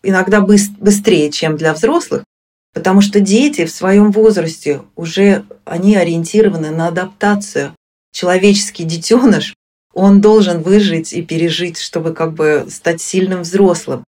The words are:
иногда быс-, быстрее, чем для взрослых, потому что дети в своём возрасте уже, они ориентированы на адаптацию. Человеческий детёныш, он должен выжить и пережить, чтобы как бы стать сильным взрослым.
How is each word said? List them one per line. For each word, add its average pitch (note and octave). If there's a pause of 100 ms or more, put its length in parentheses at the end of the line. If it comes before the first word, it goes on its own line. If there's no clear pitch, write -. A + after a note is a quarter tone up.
иногда G3
быс-, G3+
быстрее, F3+
чем D#3
для D#3+
взрослых, - (500)
потому F#3
что G3+
дети G3+
в E3
своём G3+
возрасте E3+ (140)
уже, F#3+ (200)
они F#3
ориентированы E3+
на E3
адаптацию. F#3 (360)
Человеческий F#3
детёныш, E3+ (400)
он G3
должен G3+
выжить F3+
и F3
пережить, E3
чтобы E3
как D#3+
бы D3+
стать E3
сильным F#3
взрослым. E3+